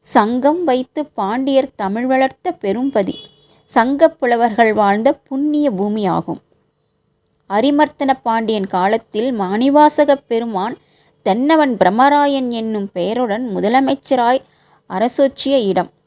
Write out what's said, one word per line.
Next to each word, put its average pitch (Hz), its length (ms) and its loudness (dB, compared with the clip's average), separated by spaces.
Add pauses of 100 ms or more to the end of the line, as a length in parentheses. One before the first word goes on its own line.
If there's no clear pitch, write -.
சங்கம் 254 640 0
வைத்து 262 420 -2
பாண்டியர் 254 680 -2
தமிழ் 214 320 -4
வளர்த்த 262 460 -2
பெரும்பதி. 220 640 -2 (460)
சங்கப் 285 540 2
புலவர்கள் 233 560 2
வாழ்ந்த 214 380 2
புண்ணிய 294 580 -2
பூமியாகும். 196 720 -4 (1080)
அரிமர்த்தன 285 640 0 (100)
பாண்டியன் 226 440 -2
காலத்தில் 214 760 -2
மாணிவாசக 277 760 2 (120)
பெருமான் 226 500 -4 (460)
தென்னவன் 262 540 2
பிரம்மராயன் 269 720 2
என்னும் 220 440 -6
பெயருடன் 214 640 -4
முதலமைச்சராய் 254 840 0 (480)
அரசோச்சிய 262 760 0
இடம். 180 240 -2 (160)